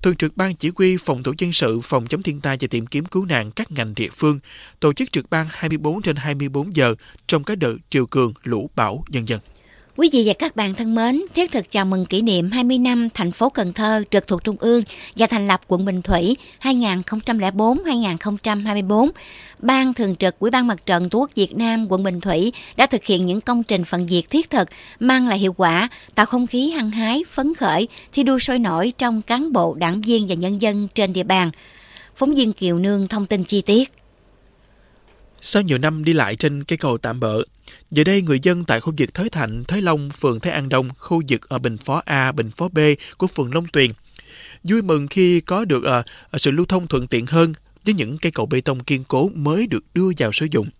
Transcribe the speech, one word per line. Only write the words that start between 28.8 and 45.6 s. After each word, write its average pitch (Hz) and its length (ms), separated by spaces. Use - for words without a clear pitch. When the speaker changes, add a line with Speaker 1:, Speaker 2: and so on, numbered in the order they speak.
Speaker 2:
trong 233 240
cán 269 320
bộ, 170 260
đảng 175 220
viên 214 260
và 185 80
nhân 190 260
dân 208 340
trên 196 180
địa 180 100
bàn. 180 280
Phóng 285 200
viên 233 180
Kiều 175 260
Nương 196 280
thông 208 180
tin 190 180
chi 196 180
tiết. 226 300
Speaker 1:
Sau - 200
nhiều 160 160
năm 156 260
đi 165 100
lại 113 220
trên 143 280
cây 165 140
cầu 127 200
tạm 120 220
bỡ, 110 240
giờ 151 120
đây 196 180
người 151 180
dân 175 260
tại 117 140
khu 160 180
vực 143 160
Thới 202 160
Thạnh, 120 340
Thới 196 180
Long, 151 280
phường 127 300
Thới 175 140
An 135 160
Đông, 131 280
khu 170 300
vực 127 220
ở 131 80
Bình 123 200
Phó 139 280
A, 135 260
Bình 135 200
Phó 175 180
B 165 100
của 185 100
phường 131 260
Long 170 140
Tuyền 135 240
vui 220 180
mừng 156 260
khi 180 340
có 202 240